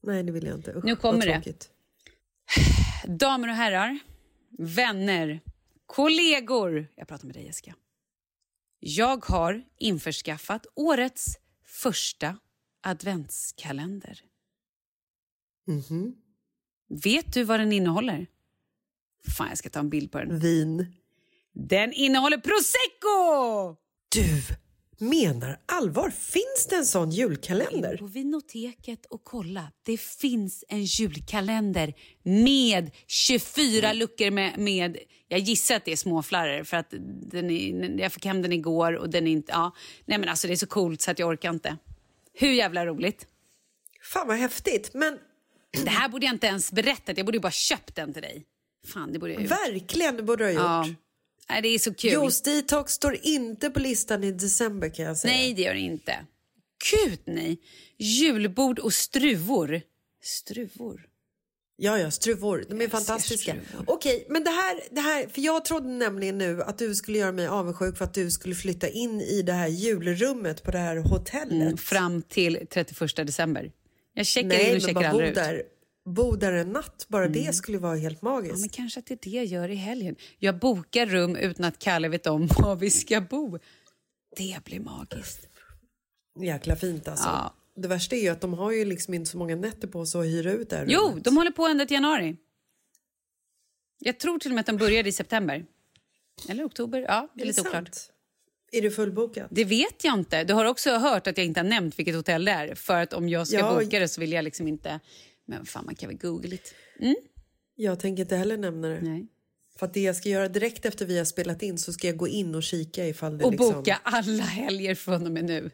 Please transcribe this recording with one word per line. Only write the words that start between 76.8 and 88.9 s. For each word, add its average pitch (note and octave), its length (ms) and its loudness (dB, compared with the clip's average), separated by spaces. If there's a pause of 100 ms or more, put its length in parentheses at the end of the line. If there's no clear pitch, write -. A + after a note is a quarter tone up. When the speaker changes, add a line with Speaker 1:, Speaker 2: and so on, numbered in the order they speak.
Speaker 1:
Bara F#3+ 200 2
det D#3 120 0
Speaker 2:
Mm. D#3 120 -2
Speaker 1:
skulle - 260 -2
vara F3 180 -2
helt D#3 260 -4
magiskt. A#3 320 -2
Speaker 2:
Ja, F#3 60 -4
men G#3 80 -4
kanske B3 320 -8
att A#3+ 60 -18
det C4 80 -6
är A#3 80 -18
det F#3+ 140 -10
jag B3 80 -2
gör F3 240 -4
i G3+ 60 -6
helgen. G3+ 420 -6 (220)
Jag F#3+ 200 0
bokar A#3 480 2
rum F3+ 300 2
utan F3+ 280 -2
att E3+ 140 -2
Kalle E3 300 0
vet E3+ 180 -2
om D#3 200 2
<laughs> D#3 120 6
var G3+ 180 4
vi G3 140 2
ska - 300 2
bo. G#3 380 -4 (800)
Det F#3+ 280 -8
blir - 160 -10
magiskt. - 680 -12 (920)
Speaker 1:
Jäkla D#3+ 360 -2
fint, E3 320 -4
alltså. - 180 -2
Speaker 2:
Ja. - 280 -2 (280)
Speaker 1:
Det F3+ 60 -4
värsta F3+ 280 0
är A#3+ 40 2
ju G3+ 80 4
att E3 120 0
de F3+ 140 -2
har G3 180 -2
ju A3 120 2
liksom F#3 300 -4